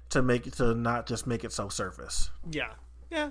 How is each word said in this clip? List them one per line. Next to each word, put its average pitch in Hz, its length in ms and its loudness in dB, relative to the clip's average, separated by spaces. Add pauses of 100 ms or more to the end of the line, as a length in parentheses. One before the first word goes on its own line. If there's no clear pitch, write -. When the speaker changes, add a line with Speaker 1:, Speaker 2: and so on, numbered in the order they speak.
(100)
Speaker 1:
to 135 120 4
make 123 240 4
it, 120 80 -10
to 117 200 4
not 117 320 0
just 113 200 -4
make 120 180 -2
it 113 80 -10
so 101 160 -4
surface. - 640 0 (200)
Speaker 2:
Yeah. 127 220 -6 (380)
Yeah, 302 200 -2